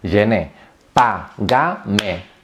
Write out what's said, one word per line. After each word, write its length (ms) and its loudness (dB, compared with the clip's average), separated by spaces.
Gener, 460 0
pa-ga-me. 1300 0